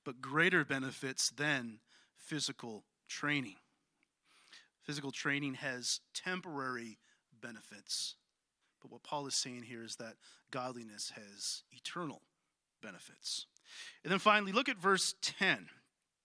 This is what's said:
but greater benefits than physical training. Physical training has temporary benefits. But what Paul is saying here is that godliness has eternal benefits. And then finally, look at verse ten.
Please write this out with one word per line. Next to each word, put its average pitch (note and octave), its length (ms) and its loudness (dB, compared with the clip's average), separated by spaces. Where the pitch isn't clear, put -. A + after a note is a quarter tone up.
but B2+ 180 -10
greater D#3+ 420 6
benefits C3 680 0
than A#2+ 480 0
physical B2+ 680 -4
training. D3 500 -2
Physical C#3+ 280 -6
training C#3+ 440 0
has B2 440 -2
temporary C3+ 840 -6
benefits. G#2+ 760 -8
But C#3 100 -18
what A#2 120 -18
Paul C#3+ 240 -4
is B2 80 -2
saying B2 280 -2
here A#2 200 -10
is A2 140 -10
that A2 160 -10
godliness A#2+ 640 -6
has G2+ 560 -8
eternal D3 500 -8
benefits. - 640 -8
And D#3+ 80 0
then F#3+ 80 6
finally, G#3 320 8
look C4+ 180 4
at A#3 80 0
verse F#3 440 6
ten. C3+ 480 2